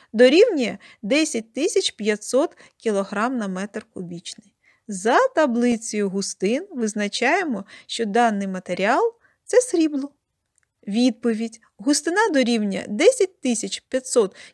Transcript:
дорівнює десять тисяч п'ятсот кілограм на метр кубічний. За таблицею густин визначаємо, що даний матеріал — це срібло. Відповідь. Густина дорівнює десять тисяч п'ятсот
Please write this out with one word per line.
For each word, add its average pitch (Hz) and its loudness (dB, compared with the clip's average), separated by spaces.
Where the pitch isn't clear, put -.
дорівнює 262 6
десять 240 -2
тисяч 349 -2
п'ятсот 214 -2
кілограм 214 -2
на 208 -4
метр 190 -8
кубічний. - -14
За 214 0
таблицею 233 0
густин 196 -4
визначаємо, 240 -2
що - -6
даний 208 0
матеріал — 190 -2
це 494 4
срібло. 302 -2
Відповідь. 226 -2
Густина 330 0
дорівнює 226 0
десять 381 2
тисяч 226 -4
п'ятсот 247 -2